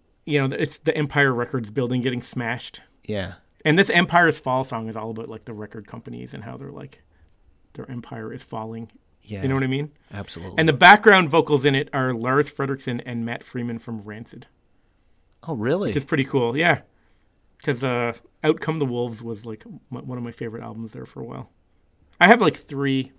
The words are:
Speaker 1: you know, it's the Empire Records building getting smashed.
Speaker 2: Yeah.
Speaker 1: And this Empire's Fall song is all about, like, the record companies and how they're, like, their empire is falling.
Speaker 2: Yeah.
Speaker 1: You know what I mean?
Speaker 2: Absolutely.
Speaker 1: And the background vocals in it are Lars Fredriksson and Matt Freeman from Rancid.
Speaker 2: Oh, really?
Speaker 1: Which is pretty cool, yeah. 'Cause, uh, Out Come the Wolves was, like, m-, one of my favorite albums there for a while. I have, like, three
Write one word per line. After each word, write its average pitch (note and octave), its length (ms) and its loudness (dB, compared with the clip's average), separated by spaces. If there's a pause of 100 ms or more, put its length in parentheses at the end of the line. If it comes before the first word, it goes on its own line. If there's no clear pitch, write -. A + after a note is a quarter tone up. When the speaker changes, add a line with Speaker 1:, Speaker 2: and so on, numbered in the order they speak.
(260)
Speaker 1:
you D3 200 0
know, C3+ 100 -2
it's - 240 -4
the - 160 0
Empire C#3+ 380 2
Records A#2+ 360 -4
building B2 320 -2
getting B2 200 -2
smashed. B2 600 -8 (240)
Speaker 2:
Yeah. F#2+ 280 -6 (300)
Speaker 1:
And E3 160 4
this G3 100 4
Empire's F3 500 4
Fall C3 240 -2
song A2+ 260 -8
is A2 80 -8
all A2 140 -8
about, A2+ 180 -10
like, A2 160 -16
the A#2+ 80 -12
record G#2 340 -14
companies A#2+ 460 -14
and G#2+ 100 -14
how B2+ 140 -12
they're, C#3 140 -14
like, - 320 -18 (720)
their C3+ 160 -14
empire A#2+ 440 -10
is C3 100 -14
falling. A2+ 480 -10 (320)
Speaker 2:
Yeah. G#2 180 -10
Speaker 1:
You C#3 80 0
know C3+ 60 0
what C3+ 80 0
I C3 40 0
mean? C#3+ 240 -2 (220)
Speaker 2:
Absolutely. F#2+ 440 -12
Speaker 1:
And D#3+ 120 4
the D3+ 40 6
background F#3+ 560 8
vocals C#3+ 360 4
in C#3 100 4
it C#3+ 180 -2
are C3 200 0
Lars C3 360 2
Fredriksson C3+ 560 -4
and A#2 200 -6
Matt A#2 180 -8
Freeman A#2+ 360 -8
from A2+ 220 -10
Rancid. A2 460 -16 (960)
Speaker 2:
Oh, D#3+ 120 -6
really? C3 340 0
Speaker 1:
Which G#2 80 -2
is C3+ 80 -2
pretty C#3+ 200 0
cool, B2 320 0
yeah. E3 240 2 (840)
'Cause, B2+ 200 -2
uh, A#2+ 300 0 (300)
Out D#3 160 2
Come D#3+ 200 -4
the D3 60 0
Wolves A#2+ 380 -4
was, A2+ 220 -10
like, A2 200 -12
m-, A3+ 140 -18 (260)
one B2+ 120 -10
of A#2+ 60 -8
my A#2 80 -10
favorite A2+ 320 -10
albums A2+ 280 -12
there B2+ 140 -14
for - 160 -14
a B2+ 40 -10
while. B2+ 240 -14 (680)
I F3 80 10
have, A#3 140 8
like, E3+ 140 4
three C3+ 640 -4